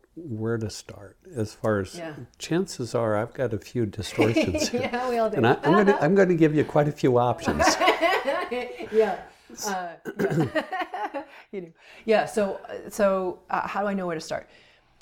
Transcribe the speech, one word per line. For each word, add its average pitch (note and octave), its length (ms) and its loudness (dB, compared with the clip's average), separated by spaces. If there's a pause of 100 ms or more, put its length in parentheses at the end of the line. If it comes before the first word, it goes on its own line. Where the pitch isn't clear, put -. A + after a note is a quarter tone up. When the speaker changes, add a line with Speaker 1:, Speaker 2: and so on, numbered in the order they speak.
(140)
Speaker 1:
where A#2 440 -4
to A2 100 -4
start G2 480 -16 (180)
as A2 200 -4
far G#2+ 260 0
as F#2 160 -6
Speaker 2:
Yeah. D#3+ 180 -10 (240)
Speaker 1:
chances D#3+ 560 -4
are A2 220 2
I've A2+ 160 -2
got A#2+ 220 -2
a G2+ 40 -2
few A#2+ 280 -2
distortions D3 800 0
Speaker 2:
<laughs> - 40 -6
Speaker 1:
here. B3 100 -2 (100)
Speaker 2:
Yeah, B3+ 160 -2
we A#3+ 100 0
all A3 120 2
do. G#3 60 -4
Speaker 1:
And A2+ 100 4
I, C#3 160 6
I'm - 100 4
gonna, G3+ 260 6
Speaker 2:
<laughs> - 20 -6
Speaker 1:
I'm D3+ 140 4
gonna F#3 200 6
give D#3+ 200 4
you D3+ 100 4
quite D3 240 2
a D3 40 0
few B2+ 260 2
options. A#2+ 520 2
Speaker 2:
<laughs> - 60 2 (1120)
Yeah. G#3+ 300 2 (460)
Uh, F#3 220 -4 (300)
yeah. D#4 1080 -2
<laughs> - 240 -20
You G3+ 100 -10
do. E3 100 -16 (340)
Yeah. G#3 200 4
So, G3 420 -2
uh, - 220 -12
so, F#3+ 500 0 (100)
uh, F#3 160 0
how - 160 -4
do G#3 40 -2
I G3+ 80 -2
know F#3+ 120 -4
where E3+ 80 -4
to D#3+ 60 -6
start? - 280 -8 (540)